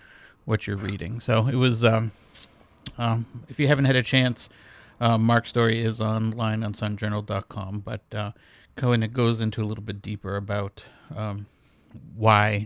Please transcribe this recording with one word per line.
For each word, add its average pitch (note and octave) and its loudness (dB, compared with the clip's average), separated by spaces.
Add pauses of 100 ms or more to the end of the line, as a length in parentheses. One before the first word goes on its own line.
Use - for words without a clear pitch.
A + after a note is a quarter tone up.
(460)
what A2 -2
you're G2+ -6
reading. G2 -6
So A2+ 2
it A#2+ 0
was, B2 4
um, A2+ 4 (840)
um, A#2 -2 (240)
if B2+ -14
you C#3+ 2
haven't C#3 4
had C3 6
a B2+ 4
chance, B2+ 2 (500)
uh, A#2 4
Mark's A#2 4
story A2+ 2
is A2+ -2
online A2 -2
on G#2 -6
sunjournal G#2 -4
dot G2 -6
com, G2+ -8
but, G#2+ -8 (140)
uh, G#2 -6 (440)
kind A#2+ 2
of A2+ -4
goes A#2 2
into A2 -2
a G#2+ 0
little G#2+ -6
bit G2+ -10
deeper G2+ -8
about, G2+ -6 (320)
um, G2+ -8 (720)
why G#2+ 4